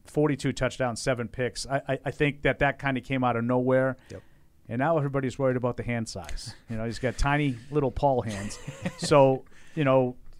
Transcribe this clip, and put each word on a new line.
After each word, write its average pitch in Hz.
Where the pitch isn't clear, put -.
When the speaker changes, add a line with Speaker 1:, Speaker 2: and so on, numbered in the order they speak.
Speaker 1:
forty-two 147
touchdowns, 123
seven 123
picks. -
I, 139
I, 135
I 139
think 147
that 135
that 139
kinda 131
came 127
out 120
of 117
nowhere. 127
Speaker 2:
Yep. -
Speaker 1:
And 113
now 156
everybody's 135
worried 131
about 120
the 110
hand 117
size. -
You 113
know, 110
he's 113
got 123
tiny 143
little 143
Paul 135
hands. 104
Speaker 2:
<laughs> -
Speaker 1:
So, 135
you 160
know, 131